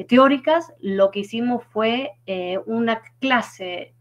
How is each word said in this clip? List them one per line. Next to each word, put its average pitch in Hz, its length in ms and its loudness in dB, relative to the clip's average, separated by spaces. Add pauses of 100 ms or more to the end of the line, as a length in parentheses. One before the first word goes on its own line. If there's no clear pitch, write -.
teóricas, 277 760 4
lo 196 300 2
que 202 100 -6
hicimos 233 440 -4
fue, 233 480 -2 (140)
eh, 185 400 -6
una 226 360 -2 (160)
clase 214 840 -4